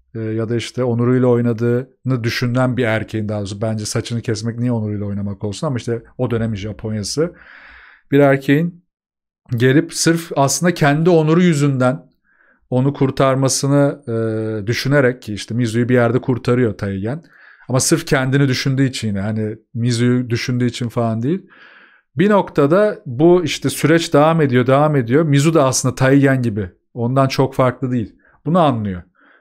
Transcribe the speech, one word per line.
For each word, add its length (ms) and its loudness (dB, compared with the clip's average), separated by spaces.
e, 40 -10
ya 300 -4
da 60 -2
işte 280 -4
onuruyla 440 2
oynadığını 960 -2
düşünen 540 -2
bir 60 0
erkeğin 460 -2
daha 100 -4
doğrusu, 220 -8
bence 240 -4
saçını 360 -6
kesmek 380 -6
niye 120 -2
onuruyla 340 -4
oynamak 380 -8
olsun 240 -6
ama 100 -4
işte 260 -6
o 140 -4
dönemin 240 -4
Japonya'sı. 800 -6
Bir 80 4
erkeğin 640 2
gelip 380 2
sırf 420 0
aslında 380 0
kendi 360 2
onuru 320 4
yüzünden 640 2
onu 240 0
kurtarmasını, 1120 0
e, 600 -4
düşünerek 540 0
ki 120 -10
işte 220 -8
Mizu'yu 340 0
bir 40 2
yerde 280 2
kurtarıyor 560 -2
Taigen. 460 -6
Ama 100 0
sırf 260 0
kendini 420 0
düşündüğü 360 0
için 240 -4
yine, 120 -4
hani 380 -4
Mizu'yu 560 0
düşündüğü 360 -2
için 240 -4
falan 320 -2
değil. 240 -2
Bir 120 2
noktada 760 2
bu 380 4
işte 260 -4
süreç 440 0
devam 280 4
ediyor, 260 2
devam 280 2
ediyor. 280 2
Mizu 300 2
da 120 4
aslında 300 -2
Taigen 460 4
gibi. 280 -4
Ondan 340 0
çok 280 0
farklı 360 0
değil. 240 -4
Bunu 140 2
anlıyor. 420 0